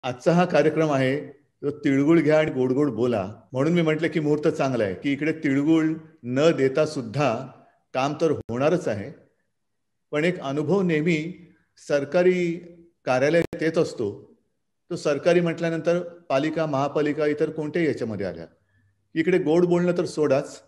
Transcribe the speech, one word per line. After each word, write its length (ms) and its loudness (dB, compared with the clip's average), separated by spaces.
आजचा 240 0
हा 140 4
कार्यक्रम 460 2
आहे, 400 0
तो 400 -8
तिळगुळ 480 2
घ्या 200 4
आणि 120 0
गोड 200 0
गोड 200 0
बोला. 420 -2
म्हणून 220 0
मी 80 2
म्हटलं 260 0
की 120 -2
मुहूर्त 280 0
चांगला 360 0
आहे, 120 -2
की 180 -4
इकडे 180 -2
तिळगुळ 540 2
न 280 2
देता 340 2
सुद्धा 600 -4
काम 280 -2
तर 100 2
होणारच 560 -2
आहे. 240 -6
पण 140 -2
एक 140 -2
अनुभव 420 -2
नेहमी 720 -2
सरकारी 680 2
कार्यालयात 560 2
येत 160 0
असतो. 600 -4
तो 60 -6
सरकारी 440 2
म्हटल्यानंतर 600 0
पालिका, 680 -2
महापालिका, 600 0
इतर 240 0
कोणत्याही 380 -2
याच्यामध्ये 380 -4
आल्या, 200 -8
इकडे 220 2
गोड 280 4
बोलणं 320 2
तर 80 -2
सोडाच 640 -2